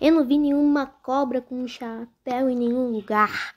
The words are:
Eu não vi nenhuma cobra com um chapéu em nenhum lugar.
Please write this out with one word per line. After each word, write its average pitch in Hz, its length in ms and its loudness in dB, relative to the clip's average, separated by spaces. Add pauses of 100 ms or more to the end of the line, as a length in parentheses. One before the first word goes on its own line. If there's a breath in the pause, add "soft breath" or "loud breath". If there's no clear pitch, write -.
Eu 302 140 4
não 320 100 4
vi 269 140 2
nenhuma 294 480 2
cobra 262 540 -4
com 247 220 -10
um 254 60 -6
chapéu 240 800 -6
em 254 80 0
nenhum 240 340 0
lugar. 214 680 -2